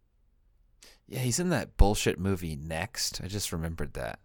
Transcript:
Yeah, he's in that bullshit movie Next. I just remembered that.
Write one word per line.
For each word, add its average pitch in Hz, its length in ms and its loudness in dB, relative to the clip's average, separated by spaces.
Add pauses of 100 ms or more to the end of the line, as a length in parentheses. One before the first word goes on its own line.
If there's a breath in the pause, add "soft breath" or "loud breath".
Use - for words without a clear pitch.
(1120 soft breath)
Yeah, 131 100 -4
he's 127 180 0
in 180 100 0
that 135 260 0
bullshit - 440 6
movie 90 360 -2
Next. 80 680 -6
I - 40 -8
just 98 240 -4
remembered 82 420 -4
that. 60 320 -8